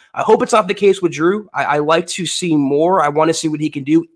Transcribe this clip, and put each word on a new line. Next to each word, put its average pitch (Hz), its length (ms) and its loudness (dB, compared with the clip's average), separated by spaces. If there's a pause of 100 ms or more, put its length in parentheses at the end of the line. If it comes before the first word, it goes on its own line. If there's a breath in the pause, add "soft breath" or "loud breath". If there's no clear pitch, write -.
(140 soft breath)
I - 80 -4
hope 214 200 2
it's - 100 -4
not 214 140 2
the 196 80 -2
case 196 260 2
with 165 120 0
Drew. 180 420 -2
I, 139 100 -2
I 147 140 0
like 165 300 0
to 175 180 -8
see 160 300 -2
more. 151 460 2
I 147 60 0
wanna 156 260 0
see 160 120 -6
what 151 140 -4
he 151 100 -2
can 143 140 -10
do 160 200 2 (120)